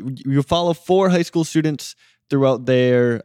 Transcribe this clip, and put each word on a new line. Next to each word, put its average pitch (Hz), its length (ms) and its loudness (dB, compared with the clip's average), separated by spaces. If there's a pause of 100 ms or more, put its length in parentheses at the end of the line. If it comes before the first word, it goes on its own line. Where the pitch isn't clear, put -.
y-, 131 120 -10 (120)
you 139 180 0
follow 170 300 -2
four 185 360 0
high 180 140 2
school 165 200 -4
students 156 520 -4 (340)
throughout 131 360 0
their, 123 600 2